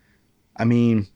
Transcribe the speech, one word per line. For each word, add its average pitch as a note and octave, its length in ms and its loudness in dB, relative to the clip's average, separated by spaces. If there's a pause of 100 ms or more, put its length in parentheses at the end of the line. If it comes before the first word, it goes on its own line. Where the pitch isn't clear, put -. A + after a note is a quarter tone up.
(560)
I - 80 -6
mean, A#2 520 0